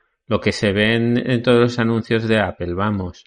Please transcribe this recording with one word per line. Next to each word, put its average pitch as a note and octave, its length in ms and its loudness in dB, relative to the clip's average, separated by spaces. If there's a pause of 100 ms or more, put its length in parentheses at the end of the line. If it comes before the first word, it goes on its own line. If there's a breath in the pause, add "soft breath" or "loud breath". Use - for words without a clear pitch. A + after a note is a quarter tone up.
(280)
lo G#2+ 120 0
que - 120 -2
se G#2 200 0
ve G#2+ 240 2
en, A#2 220 0 (120)
en B2 140 0
todos A#2+ 160 4
los A#2+ 200 2
anuncios A2+ 480 0
de A2 120 2
Apple, F2 340 -4
vamos, F#2+ 540 -4